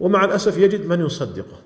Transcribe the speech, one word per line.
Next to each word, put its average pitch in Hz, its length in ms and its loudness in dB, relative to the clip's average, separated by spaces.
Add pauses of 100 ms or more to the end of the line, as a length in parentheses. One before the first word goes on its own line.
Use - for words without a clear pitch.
ومع 185 240 2
الأسف 196 340 0
يجد 196 280 2
من 175 140 0
يصدقه 101 640 -6